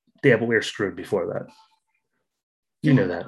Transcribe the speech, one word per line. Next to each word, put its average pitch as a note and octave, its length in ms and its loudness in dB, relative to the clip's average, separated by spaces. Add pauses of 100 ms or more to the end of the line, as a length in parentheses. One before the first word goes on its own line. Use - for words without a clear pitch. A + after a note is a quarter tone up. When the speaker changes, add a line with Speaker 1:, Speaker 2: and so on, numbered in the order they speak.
(240)
Speaker 1:
Yeah, B2 140 6
but A2+ 100 -2
we A#2 80 0
were G2+ 60 4
screwed - 340 -6
before F#2 380 -4
that. - 200 -10 (1300)
You D3+ 100 4
Speaker 2:
Yeah. A#2 80 4
Speaker 1:
knew F#2 80 0
that. F2 180 -8